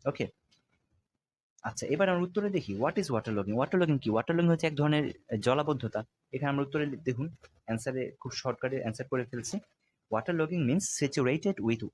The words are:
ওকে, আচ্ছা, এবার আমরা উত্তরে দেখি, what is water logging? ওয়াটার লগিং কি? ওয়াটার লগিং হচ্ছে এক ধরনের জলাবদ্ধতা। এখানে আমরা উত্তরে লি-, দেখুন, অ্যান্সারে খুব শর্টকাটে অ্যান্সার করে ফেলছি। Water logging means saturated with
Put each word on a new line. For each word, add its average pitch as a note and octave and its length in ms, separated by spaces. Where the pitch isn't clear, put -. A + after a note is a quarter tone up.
ওকে, C#3 200
আচ্ছা, A2 240
এবার F3+ 220
আমরা F3+ 140
উত্তরে G3+ 280
দেখি, F3+ 240
what B2+ 200
is F#3+ 120
water A#2 260
logging? G#2 240
ওয়াটার D3+ 240
লগিং D#3 180
কি? A2+ 120
ওয়াটার A#2 260
লগিং E3+ 140
হচ্ছে E3 160
এক D#3 80
ধরনের D3 640
জলাবদ্ধতা। B2+ 640
এখানে C#3 180
আমরা C#3 120
উত্তরে D3 240
লি-, C#3 100
দেখুন, C3 380
অ্যান্সারে B2 560
খুব B2+ 120
শর্টকাটে C3 460
অ্যান্সার A2+ 300
করে B2+ 160
ফেলছি। A#2+ 340
Water A2 260
logging D#3+ 300
means D#3 180
saturated C#3+ 540
with A2+ 300